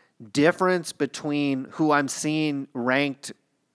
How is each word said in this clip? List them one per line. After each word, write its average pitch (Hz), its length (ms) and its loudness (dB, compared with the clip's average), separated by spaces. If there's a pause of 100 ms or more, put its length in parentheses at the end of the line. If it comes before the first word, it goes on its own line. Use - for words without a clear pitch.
(320)
difference 170 640 2
between 143 800 -2
who 156 200 0
I'm 143 160 4
seeing 151 640 -4
ranked, 131 600 -2 (420)